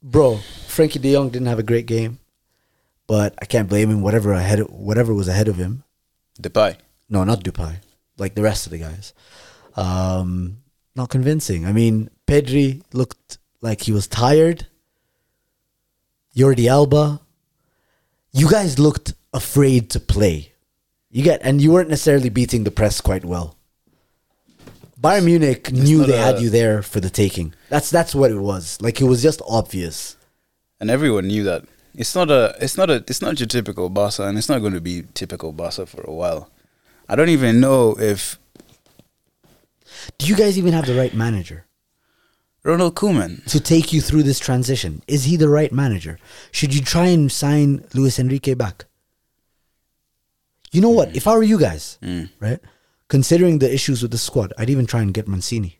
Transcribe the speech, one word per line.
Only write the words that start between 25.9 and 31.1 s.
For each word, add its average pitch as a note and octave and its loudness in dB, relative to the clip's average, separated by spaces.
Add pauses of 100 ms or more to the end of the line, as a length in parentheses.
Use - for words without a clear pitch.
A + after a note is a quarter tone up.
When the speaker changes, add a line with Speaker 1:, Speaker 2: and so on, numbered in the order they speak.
Speaker 2:
not D3 6
Speaker 1:
they B2 4
Speaker 2:
a A2+ 2
Speaker 1:
had C3 2
you A#2 0
there G#2+ 2
for - -6
the F#2 -4
taking. F#2 -2 (140)
That's, D3 -2
that's E3 0
what C3+ 4
it G#2+ -2
was. G2 -6
Like, A2+ -4
it C3+ 2
was B2+ 4
just D#3 2
obvious. - -6 (640)
Speaker 2:
And G#2+ -4
everyone A#2+ 0